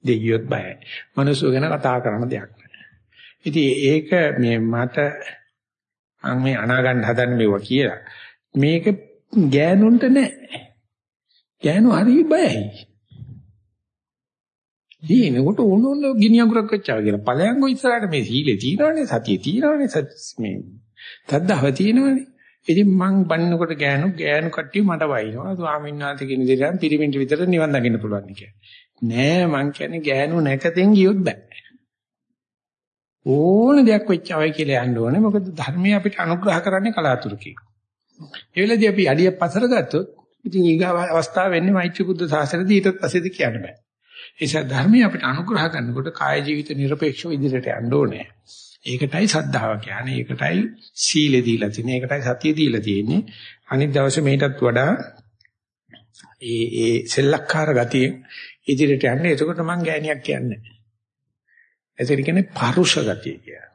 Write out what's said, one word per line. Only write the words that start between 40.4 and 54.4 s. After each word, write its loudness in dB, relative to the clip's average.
ඉතින් 0
ඊගාව 2
අවස්ථාව 0
වෙන්නේ 2
මෛත්‍රී 0
බුද්ධ -2
ශාසනයේදී 2
ඊටත් 0
පස්සේද -2
කියන්න -4
බෑ. -14
ඒ -20
නිසා -4
ධර්මය 4
අපිට 2
අනුග්‍රහ -2
කරනකොට -6
කාය -2
ජීවිත -4
නිර්පේක්ෂව -4
ඉදිරියට -2
යන්න -4
ඕනේ. -2
ඒකටයි -2
සද්ධාව -2
කියන්නේ. -8
ඒකටයි -4
සීලෙ 2
දීලා -2
තියෙන්නේ. -6
ඒකටයි -6
සතිය -2
දීලා 0
තියෙන්නේ. -2
අනිත් -2
දවසේ 0
මේකටත් 0